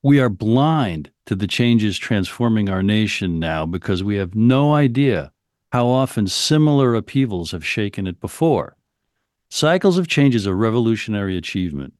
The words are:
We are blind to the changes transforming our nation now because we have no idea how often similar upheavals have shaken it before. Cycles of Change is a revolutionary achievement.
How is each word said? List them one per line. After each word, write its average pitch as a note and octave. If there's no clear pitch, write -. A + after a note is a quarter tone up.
We C#3
are B2
blind A2
to G#2
the G2
changes A2+
transforming G#2+
our F#2+
nation G2+
now D#2+
because F2+
we G2+
have G2
no C3
idea B2+
how B2
often B2+
similar C#3+
upheavals G#2+
have E2
shaken G2+
it F2+
before. B2+
Cycles F3+
of F3
Change C#3+
is G#2+
a G2
revolutionary A2
achievement. D#2+